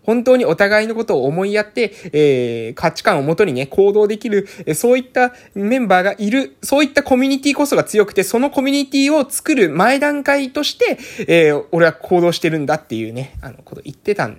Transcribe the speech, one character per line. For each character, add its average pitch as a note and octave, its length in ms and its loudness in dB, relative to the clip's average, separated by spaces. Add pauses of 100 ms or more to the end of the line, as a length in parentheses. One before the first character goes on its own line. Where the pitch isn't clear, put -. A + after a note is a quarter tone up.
本 A#3 200 0
当 B3+ 140 4
に B3 80 0
お D#3+ 100 0
互 G#3 300 2
い - 20 -8
の A3+ 80 -6
こ A3+ 80 -4
と G#3 140 0
を B2+ 80 0
思 E3 200 -2
い G3+ 60 -4
や G#3 120 0
っ G#3 100 -12
て、 A3 200 -2 (200)
え B2 560 0
ー、 - 60 -12
価 - 160 -2
値 - 120 -14
観 F#3+ 140 2
を C#3 60 -2
も D#3+ 120 0
と G#3+ 80 2
に F3+ 80 0
ね、 B2+ 140 -4
行 G3 260 2
動 G#3 160 4
で G#3+ 100 -4
き A3+ 120 -8
る、 G3 180 -2 (180)
え D#3 60 -4
ー、 D#3 40 -2
そ A#3+ 180 2
う B3+ 40 4
い B3+ 40 -2
っ - 40 -16
た B3 280 0 (220)
メ G#3 240 -2
ン A#3+ 80 -2
バ F#3 140 4
ー - 20 -4
が G3 140 -2
い G#3 140 -2
る、 C4+ 300 -2
そ - 160 0
う D4+ 60 4
い C#4 40 2
っ - 40 -10
た C#4+ 120 0
コ C4 140 2
ミ C4 100 0
ュ - 40 0
ニ C4+ 100 -2
テ C#4+ 80 0
ィ C#4 60 0
こ C#4+ 100 0
そ C#4 100 -2
が D3+ 80 2
強 G#3+ 220 2
く G3+ 80 -10
て、 F#3+ 100 0
そ A#3 160 -2
の C#4 100 0
コ C#4+ 120 -2
ミ C4+ 100 -2
ュ C#4 40 0
ニ C#4+ 100 0
テ C#4 140 -2
ィ C#4 140 2
を D4+ 160 0
作 - 260 -4
る G3 160 2
前 G#3+ 280 2
段 D4 240 -2
階 C#4 280 -2
と D4 120 -4
し - 120 -6
て、 G4+ 240 -2 (280)
え E3 260 6
ー、 C#3+ 180 -4
俺 E3+ 160 4
は D#3 120 -2
行 F3+ 220 0
動 E3+ 100 2
し E3 60 -6
て F3 100 -2
る D#3+ 120 -2
ん C#3 80 -4
だ D3 80 0
っ B2 100 -12
て A#2+ 100 -10
い A2 140 -6
う A2+ 40 -12
ね、 C3 280 -12
あ C3+ 80 -14
の、 - 140 -20
こ - 100 -20
と D3 100 -16
言 - 80 -14
っ - 40 -20
て - 180 -4
た E3 140 -2
ん G#2+ 120 -14